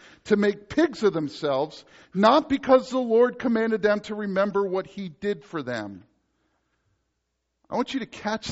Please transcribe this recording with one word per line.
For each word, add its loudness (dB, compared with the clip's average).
to 2
make 0
pigs 0
of 2
themselves, -4
not 4
because 4
the -2
Lord 2
commanded 0
them 2
to -12
remember 0
what -4
he -12
did -6
for -8
them. -8
I -6
want -4
you -4
to -8
catch -8